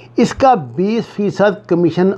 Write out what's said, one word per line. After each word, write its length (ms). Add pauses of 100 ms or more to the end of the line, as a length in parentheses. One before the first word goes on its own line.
(180)
इसका 360
बीस 520
फीसद 600
कमीशन 500